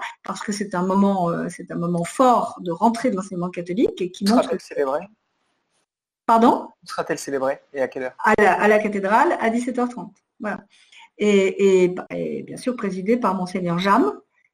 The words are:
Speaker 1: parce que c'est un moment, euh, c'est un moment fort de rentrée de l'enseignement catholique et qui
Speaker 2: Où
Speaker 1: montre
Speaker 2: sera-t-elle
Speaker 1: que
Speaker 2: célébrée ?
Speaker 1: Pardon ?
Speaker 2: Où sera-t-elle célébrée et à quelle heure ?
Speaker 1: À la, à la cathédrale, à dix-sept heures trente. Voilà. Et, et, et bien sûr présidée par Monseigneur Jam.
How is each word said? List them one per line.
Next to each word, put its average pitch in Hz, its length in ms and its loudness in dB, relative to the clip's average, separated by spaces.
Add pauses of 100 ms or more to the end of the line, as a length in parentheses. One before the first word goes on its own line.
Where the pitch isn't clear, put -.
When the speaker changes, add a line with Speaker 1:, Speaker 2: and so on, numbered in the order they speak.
(220)
Speaker 1:
parce 196 200 -10
que 208 100 -6
c'est 202 220 -6
un 180 80 -2
moment, 190 480 2
euh, 165 180 -4
c'est 175 240 -14
un 165 40 -8
moment 170 280 -4
fort 240 560 2
de 175 100 -6
rentrée 226 400 0
de 190 60 -2
l'enseignement 185 320 -6
catholique 180 540 -2
et 175 80 -4
qui - 140 -8
Speaker 2:
Où 196 40 2
Speaker 1:
montre 233 140 4
Speaker 2:
sera-t-elle 175 160 -4
Speaker 1:
que - 60 -18
Speaker 2:
célébrée ? 151 440 -4 (1200)
Speaker 1:
Pardon ? 233 420 4 (160)
Speaker 2:
Où - 20 -20
sera-t-elle 165 320 -6
célébrée 139 400 -2 (140)
et 143 80 -4
à 123 80 0
quelle 135 140 -8
heure ? 127 200 -8
Speaker 1:
À 214 160 4
la, 202 140 6
à 208 160 2
la 214 100 6
cathédrale, 208 600 0
à 226 80 -2
dix-sept 240 300 -2
heures 247 100 0
trente. 190 260 -14 (260)
Voilà. 202 220 -8 (540)
Et, 196 680 4
et, 180 100 2 (160)
et 165 320 -6
bien - 160 -14
sûr 247 180 -4
présidée 190 400 -2
par 214 180 0
Monseigneur 180 440 -4
Jam. 220 340 4 (420)